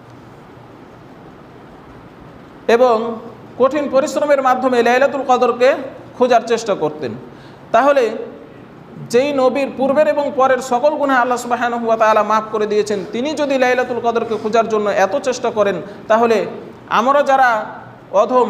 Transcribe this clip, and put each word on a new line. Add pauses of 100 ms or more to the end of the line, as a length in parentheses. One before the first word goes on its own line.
(2750)
এবং (440)
কঠিন
পরিশ্রমের
মাধ্যমে
লাইলাতুল
কদরকে (440)
খোঁজার
চেষ্টা
করতেন। (600)
তাহলে (1000)
যেই
নবীর
পূর্বের
এবং
পরের
সকল
গুনাহ
আল্লাহ
সুবহানাহু
ওয়া
তাআলা
মাফ
করে
দিয়েছেন, (120)
তিনি
যদি
লাইলাতুল
কদরকে
খোঁজার
জন্য
এত
চেষ্টা
করেন, (320)
তাহলে (440)
আমরা
যারা (460)
অধম,